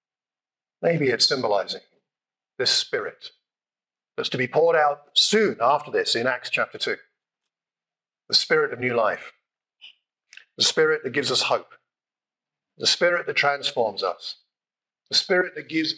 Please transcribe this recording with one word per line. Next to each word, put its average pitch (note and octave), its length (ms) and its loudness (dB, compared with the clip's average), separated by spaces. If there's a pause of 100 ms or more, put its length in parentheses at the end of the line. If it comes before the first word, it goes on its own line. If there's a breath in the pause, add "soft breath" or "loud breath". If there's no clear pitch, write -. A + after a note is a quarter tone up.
(840)
Maybe D#3+ 260 2
it's A#2 180 2
symbolizing A2 540 -2 (760)
this A#2+ 120 -2
Spirit - 600 -4 (840)
that's - 140 -4
to C#3+ 80 -4
be B2+ 100 -2
poured E3 280 4
out D3 280 0 (100)
soon G3+ 460 4
after C#3 300 2
this G2+ 240 0
in A#2 120 -2
Acts B2+ 240 -4
chapter - 260 -2
two. G#2+ 200 -2 (1300)
The - 60 0
Spirit D#3 380 2
of A#2 80 -10
new A#2+ 140 -2
life. G#2+ 380 0 (1300 loud breath)
The G#2 60 2
Spirit D#3 400 2
that C3 80 -6
gives C#3 180 -2
us B2+ 120 0
hope. A2+ 300 -2 (1040)
The A2+ 100 -6
Spirit F3 400 0
that D3 100 -6
transforms B2+ 680 -2
us. - 340 -6 (720)
The - 80 -2
Spirit F3+ 380 2
that C#3+ 160 -14
gives D#3 280 -2